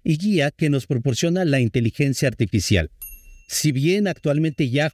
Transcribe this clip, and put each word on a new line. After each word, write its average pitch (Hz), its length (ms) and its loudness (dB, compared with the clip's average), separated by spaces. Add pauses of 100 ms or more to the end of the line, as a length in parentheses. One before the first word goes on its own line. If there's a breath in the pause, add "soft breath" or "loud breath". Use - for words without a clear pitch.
y 160 140 0
guía 170 320 0
que 151 220 0
nos 135 160 -2
proporciona 151 580 0
la 139 160 2
inteligencia 123 680 0
artificial. 98 640 0 (580)
Si - 240 -2
bien 175 360 0
actualmente 151 640 -2
ya 143 240 0